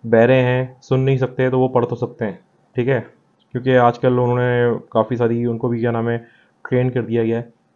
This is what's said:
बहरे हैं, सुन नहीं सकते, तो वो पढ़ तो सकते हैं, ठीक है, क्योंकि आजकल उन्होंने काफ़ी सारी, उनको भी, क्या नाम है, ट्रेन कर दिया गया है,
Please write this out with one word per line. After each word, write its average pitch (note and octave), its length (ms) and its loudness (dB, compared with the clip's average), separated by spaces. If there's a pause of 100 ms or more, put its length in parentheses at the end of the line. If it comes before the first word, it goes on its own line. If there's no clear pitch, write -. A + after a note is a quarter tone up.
बहरे A2+ 300 4
हैं, B2+ 460 0
सुन C3 180 -2
नहीं C3+ 180 0
सकते, C3 320 -2
तो B2+ 100 0
वो B2+ 80 2
पढ़ B2 180 0
तो A#2+ 100 -4
सकते A2+ 300 -6
हैं, F#2+ 140 -8 (360)
ठीक B2 120 -2
है, B2 180 -2 (460)
क्योंकि B2+ 240 0
आजकल B2 440 2
उन्होंने B2 600 0 (120)
काफ़ी A2+ 260 0
सारी, A#2 280 0
उनको A#2 240 -4
भी, A#2 100 -4
क्या A#2 120 -2
नाम A2+ 180 -4
है, A#2 80 -2 (520)
ट्रेन B2+ 200 0
कर B2 120 -4
दिया A2+ 220 -2
गया A2+ 140 0
है, A#2 160 -10 (220)